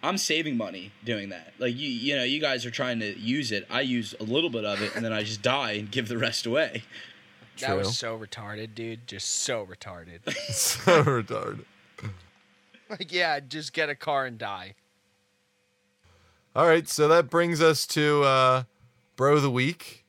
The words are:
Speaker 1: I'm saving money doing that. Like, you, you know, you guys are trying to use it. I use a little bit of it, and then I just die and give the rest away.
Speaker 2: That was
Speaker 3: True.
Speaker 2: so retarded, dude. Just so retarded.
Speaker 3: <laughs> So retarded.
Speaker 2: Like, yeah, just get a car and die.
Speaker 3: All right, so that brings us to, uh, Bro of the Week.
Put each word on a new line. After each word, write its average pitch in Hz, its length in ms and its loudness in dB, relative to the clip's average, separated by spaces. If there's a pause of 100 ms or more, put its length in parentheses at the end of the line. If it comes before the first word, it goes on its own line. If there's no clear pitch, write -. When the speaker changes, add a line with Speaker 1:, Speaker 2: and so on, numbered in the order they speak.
Speaker 1:
I'm 190 120 0
saving 156 380 0
money 95 360 -6 (120)
doing 104 260 -4
that. 85 280 -14
Like, 123 180 -2
you, 143 120 -6
you 131 280 -2
know, 127 60 0
you 135 180 0
guys 131 240 -2
are 123 60 -6
trying 123 300 -2
to 104 180 -6
use 120 320 -2
it. 101 180 -4
I 123 120 0
use 123 400 -2
a - 20 -8
little 139 280 0
bit 113 140 -4
of 101 160 -2
it, 104 140 -4
and 113 100 -6
then 110 80 -2
I 107 120 -2
just 107 180 -8
die 127 300 0
and 104 180 -6
give 117 180 -2
the 120 80 -4
rest 113 300 -2
away. 117 380 -2 (760)
Speaker 2:
That 131 160 -2
was 98 120 0
Speaker 3:
True. 110 60 -2
Speaker 2:
so 113 240 -6
retarded, 107 560 -12
dude. 113 320 -10
Just - 220 -10
so 113 380 -4
retarded. 87 580 -16
Speaker 3:
<laughs> - 280 -8
So - 500 4
retarded. 110 640 -2 (1200)
Speaker 2:
Like, 196 240 -10
yeah, 165 280 0
just 139 320 -10
get 156 160 0
a 143 80 -4
car 139 300 -2
and 117 120 -10
die. 101 360 -10 (1800)
Speaker 3:
All 151 120 6
right, 165 220 6
so 151 200 4
that 160 200 8
brings 170 320 2
us 160 280 6
to, 147 340 4
uh, 131 400 6 (540)
Bro 139 200 6
of 143 60 4
the 139 80 2
Week. 127 580 -2